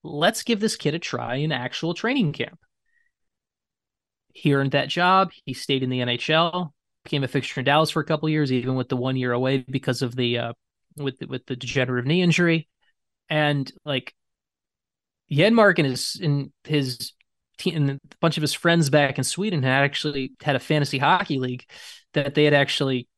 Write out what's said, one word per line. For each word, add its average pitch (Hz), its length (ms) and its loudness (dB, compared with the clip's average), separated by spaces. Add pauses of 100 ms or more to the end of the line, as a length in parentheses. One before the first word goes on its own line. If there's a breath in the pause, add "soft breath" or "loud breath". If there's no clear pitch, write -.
Let's 156 420 -2
give 226 160 -2
this 220 160 -2
kid 147 180 -2
a 170 40 -6
try 120 380 -6
in 151 160 -2
actual 127 400 -4
training 220 400 0
camp." - 260 -6 (1700)
He 143 220 0
earned 139 180 0
that 139 160 0
job. 180 420 2 (140)
He 135 80 -10
stayed 131 300 -2
in 127 80 -2
the 127 100 -2
N 123 80 0
H 120 220 -2
L, 170 420 0 (320)
became 143 180 -2
a 131 60 -2
fixture - 320 -4
in 123 60 -2
Dallas 151 240 4
for 160 100 -2
a 143 40 -6
couple 156 240 -2
of 156 40 0
years, 151 180 0
even 127 260 0
with 127 120 -4
the 131 80 -2
one 131 200 -2
year 127 160 -2
away 131 260 0
because 131 420 -4
of 123 160 -4
the, 120 220 0
uh, 120 140 -6 (440)
with, 139 320 -8
with 131 160 -10
the 131 120 -8
degenerative 127 500 -2
knee 170 160 2
injury. 170 460 2 (600)
And, 147 420 0 (140)
like, 135 300 -6 (1160)
Janmark 202 480 6
and 156 80 4
his, - 360 -4
and 143 300 0 (120)
his 135 480 -2 (460)
team, 165 180 -2
and 143 140 2
a - 300 -12
bunch 165 180 2
of 156 40 0
his 143 120 0
friends 170 340 2
back 139 300 4
in 127 60 -2
Sweden 175 380 -2
had 131 200 4
actually 143 580 -4
had 143 160 0
a 127 40 -2
fantasy 147 380 0
hockey 160 400 2
league 127 260 -6 (500 loud breath)
that 143 200 -2
they 147 100 6
had 147 100 6
actually 135 640 0